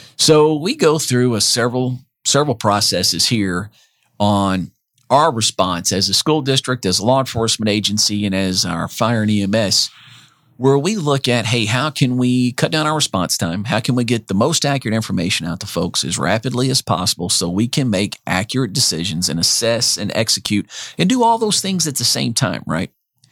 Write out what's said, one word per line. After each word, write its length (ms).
So 400
we 200
go 240
through 360
a 60
several, 580
several 300
processes 720
here 440
on 520
our 220
response 600
as 180
a 40
school 280
district, 440
as 140
a 60
law 140
enforcement 500
agency, 560
and 100
as 300
our 220
fire 360
and 80
E 120
M 100
S, 360
where 220
we 160
look 320
at, 180
"Hey, 200
how 260
can 260
we 360
cut 180
down 160
our 80
response 420
time? 280
How 140
can 140
we 100
get 240
the 60
most 320
accurate 300
information 500
out 140
to 80
folks 360
as 140
rapidly 540
as 100
possible 480
so 180
we 200
can 240
make 340
accurate 480
decisions 560
and 100
assess 580
and 180
execute 520
and 100
do 140
all 160
those 240
things 260
at 120
the 40
same 300
time," 320
right? 240